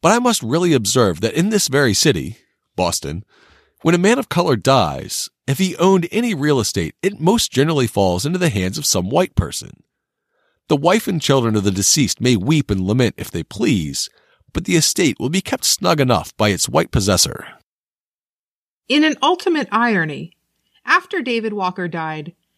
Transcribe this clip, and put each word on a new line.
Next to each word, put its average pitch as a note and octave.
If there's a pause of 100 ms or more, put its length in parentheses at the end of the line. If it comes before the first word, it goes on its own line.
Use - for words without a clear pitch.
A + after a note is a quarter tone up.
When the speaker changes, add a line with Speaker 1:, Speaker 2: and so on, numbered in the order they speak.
Speaker 1:
But D#3+
I A3+
must B3
really D#3+
observe G#2+
that A2
in F#3
this G#3
very C3
city, G2 (380)
Boston, E2+ (580)
when E3
a F3
man G#3
of C4
color E3+
dies, E2 (180)
if C3+
he F#3
owned F#3
any A#3
real C#3+
estate, F#2
it F#3
most G3+
generally C#3+
falls F#2+
into F3
the D3
hands G2
of D2+
some F#2
white F3
person. - (840)
The D#3+
wife F3+
and F3+
children A#2+
of G#2+
the G2+
deceased G2+
may B2
weep C#3
and F#2+
lament G#2+
if -
they E2+
please, E2 (460)
but F3+
the F3+
estate D#3+
will B2
be F3+
kept -
snug E3+
enough B2
by G#2+
its F#2+
white D3
possessor." - (1400)
Speaker 2:
In D4
an D#4
ultimate E4
irony, E3+ (540)
after F#4
David A3+
Walker F#3
died, D#3+ (240)